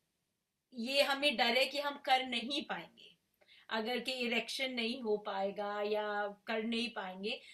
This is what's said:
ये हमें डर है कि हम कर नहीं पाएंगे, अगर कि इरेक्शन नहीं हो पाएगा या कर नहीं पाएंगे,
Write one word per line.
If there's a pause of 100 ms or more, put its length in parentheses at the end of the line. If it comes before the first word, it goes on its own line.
(720)
ये
हमें
डर
है
कि
हम
कर
नहीं
पाएंगे, (580)
अगर
कि
इरेक्शन
नहीं
हो
पाएगा
या (200)
कर
नहीं
पाएंगे, (140)